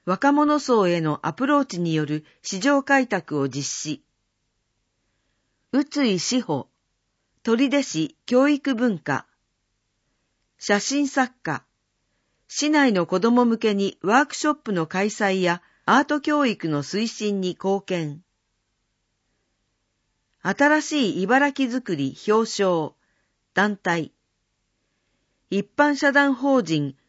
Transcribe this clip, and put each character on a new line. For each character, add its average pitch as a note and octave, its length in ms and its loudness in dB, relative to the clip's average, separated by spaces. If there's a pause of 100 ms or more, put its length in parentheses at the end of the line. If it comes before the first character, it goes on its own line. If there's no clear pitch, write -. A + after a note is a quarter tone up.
若 F#3+ 280 0
者 D4 260 2
層 A3 300 2
へ E3+ 120 0
の D#3 220 -2
ア D#3+ 100 -4
プ C4 140 -4
ロ C#4+ 140 4
ー C4+ 40 0
チ F3+ 140 -12
に E3+ 160 0
よ D3+ 120 0
る D3+ 180 -6 (180)
市 - 160 -8
場 C#4 240 2
開 C4+ 240 2
拓 E3+ 320 -4
を C#3 100 -2
実 C3+ 220 -8
施。 - 320 -10 (1700)
宇 C#4 120 0
津 C#4+ 220 -2
井 F#3+ 120 0
志 B3 220 -2
保、 D3 280 -6 (760)
取 A#3 260 2
手 C#4 120 2
市 - 340 -6 (100)
教 C4 220 4
育 C#4 260 0
文 A3 240 0
化。 - 280 -6 (1300)
写 G3+ 220 0
真 C#4 260 -2
作 B3+ 260 -2 (100)
家。 D3 220 -8 (840)
市 D4+ 220 -2
内 C#4+ 220 4
の F3 140 0
子 F#3 140 0
ど A3+ 100 2
も A#3+ 140 4
向 A3+ 140 2
け A3 160 0
に G3 280 -2
ワ A3+ 180 4
ー D4 60 2
ク - 80 -16
シ - 140 -2
ョ D4+ 40 2
ッ - 20 2
プ A3+ 180 -8
の E3 140 -2
開 G3 240 -2
催 F#3+ 320 -2
や F3 200 -2 (260)
ア A#3 120 6
ー D4 40 2
ト D4 160 -2
教 D4 260 0
育 F3+ 220 -2
の D3 140 -2
推 G#3 240 -4
進 G#3 340 -4
に F#3 100 -2
貢 F#3+ 300 -4
献。 E3 440 -6 (2250)
新 C#4+ 380 2
し C#4+ 300 0 (100)
い - 20 0
茨 C4 280 2
城 C4+ 200 -2
づ B3+ 100 -4
く G#3 140 -6
り C#3 220 -4 (100)
表 A3 160 2
彰。 F#3 520 -2 (600)
団 G3+ 220 0
体。 E3+ 360 -4 (1400)
一 G3 160 -2 (120)
般 D4 180 4
社 C#4+ 160 2
団 C#4 240 2
法 C4+ 260 2
人、 D3+ 360 -2 (120)